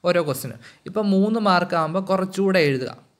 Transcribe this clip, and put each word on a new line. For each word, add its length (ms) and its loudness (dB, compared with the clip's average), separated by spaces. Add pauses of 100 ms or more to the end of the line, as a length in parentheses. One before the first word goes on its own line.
ഓരോ 200 0
ക്വസ്റ്റിനും. 360 -6 (260)
ഇപ്പം 240 -4
മൂന്ന് 380 2
മാർക്കാകുമ്പോൾ 580 0
കുറച്ചുകൂടെ 640 0
എഴുതുക. 260 -2 (260)